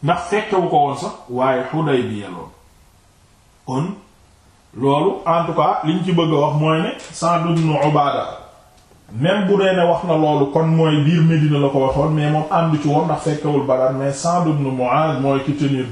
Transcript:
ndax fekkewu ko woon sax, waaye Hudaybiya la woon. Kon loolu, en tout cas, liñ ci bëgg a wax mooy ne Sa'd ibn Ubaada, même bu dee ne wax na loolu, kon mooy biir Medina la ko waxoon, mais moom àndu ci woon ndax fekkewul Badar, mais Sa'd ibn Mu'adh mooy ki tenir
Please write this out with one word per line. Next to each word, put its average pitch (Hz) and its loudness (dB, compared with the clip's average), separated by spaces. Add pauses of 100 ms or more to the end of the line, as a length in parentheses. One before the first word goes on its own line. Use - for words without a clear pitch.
ndax 165 0 (100)
fekkewu 202 0
ko - 2
woon 175 0
sax, 202 -8 (180)
waaye 127 0
Hudaybiya 120 -2
la 87 -14
woon. - -16 (1120)
Kon 135 -4 (920)
loolu, 139 0 (100)
en 170 0
tout 165 -6
cas, - 0
liñ 170 -2
ci 185 -2
bëgg 165 2
a 147 2
wax 143 0
mooy 156 0
ne 214 -4 (220)
Sa'd 170 0
ibn 160 2
Ubaada, 143 0 (880)
même 185 0
bu 202 4
dee 190 2
ne 175 2
wax 165 0
na 165 0
loolu, 147 2
kon 160 2
mooy 160 4
biir 160 4
Medina 151 4
la 139 2
ko 139 0
waxoon, 143 0
mais 151 0
moom 151 0
àndu 160 2
ci 156 0
woon 151 2
ndax 156 -4
fekkewul 147 -2
Badar, 131 0
mais 139 -4
Sa'd 170 -2
ibn 143 0
Mu'adh 131 0
mooy 139 0
ki 147 -2
tenir 139 -2